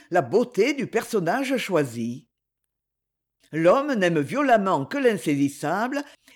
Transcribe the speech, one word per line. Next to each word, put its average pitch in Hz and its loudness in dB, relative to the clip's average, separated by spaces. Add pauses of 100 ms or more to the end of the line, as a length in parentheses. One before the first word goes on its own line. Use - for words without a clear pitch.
(120)
la 175 2
beauté 220 0
du 262 -4
personnage 233 -2
choisi. 131 -4 (1200)
L'homme 214 2
n'aime 175 2
violemment 196 2
que 277 -6
l'insaisissable 196 -2 (320)